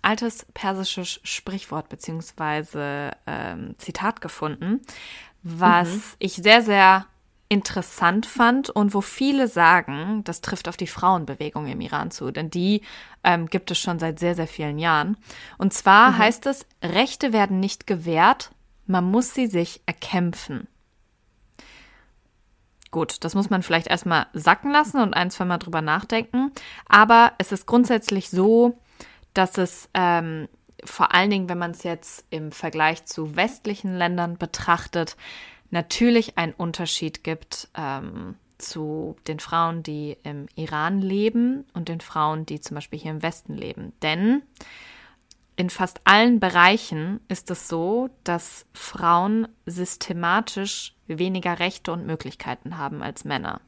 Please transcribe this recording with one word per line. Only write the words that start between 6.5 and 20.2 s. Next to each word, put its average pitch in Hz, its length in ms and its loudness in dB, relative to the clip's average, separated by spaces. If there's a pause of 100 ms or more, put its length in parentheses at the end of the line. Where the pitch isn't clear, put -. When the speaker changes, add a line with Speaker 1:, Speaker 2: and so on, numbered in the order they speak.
Speaker 1:
sehr 196 420 6 (460)
interessant 196 720 0
fand 247 460 2
und 208 240 0
wo 202 80 0
viele 269 440 0
sagen, 175 760 4
das - 160 -6
trifft - 280 -8
auf 175 100 -12
die 175 80 -6
Frauenbewegung 151 800 -2
im 160 160 -8
Iran 156 280 -6
zu, 131 200 -8
denn 160 200 -6
die, 190 300 0 (420)
ähm, 170 240 2
gibt 180 240 -6
es 170 80 -2
schon 170 200 -4
seit 160 200 -4
sehr, 175 160 0
sehr 165 120 -4
vielen 151 320 -6
Jahren. 160 400 0 (400)
Und 190 160 2
zwar 214 380 8
Speaker 2:
Mhm. 240 60 2
Speaker 1:
heißt 220 280 2
es, 277 200 -4 (160)
„Rechte 220 520 0
werden 196 260 2
nicht - 260 -4
gewährt, 170 640 2 (360)
man 180 180 2
muss 214 300 2
sie 254 120 2
sich 180 400 -2
erkämpfen.“ 175 800 -4 (2250)